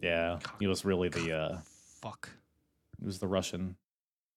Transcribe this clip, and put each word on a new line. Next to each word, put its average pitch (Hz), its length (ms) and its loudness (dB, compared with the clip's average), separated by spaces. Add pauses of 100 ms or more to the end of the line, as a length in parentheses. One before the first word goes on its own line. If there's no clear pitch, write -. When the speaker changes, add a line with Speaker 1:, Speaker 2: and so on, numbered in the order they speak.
Speaker 1:
Yeah, 85 380 2 (200)
he 104 80 2
was 92 180 2
really 90 240 4
the, 82 260 0
uh, 78 240 -2 (420)
Speaker 2:
Fuck. - 280 -12 (680)
Speaker 1:
he - 60 -8
was 95 140 -4
the 98 80 -2
Russian 92 500 0 (600)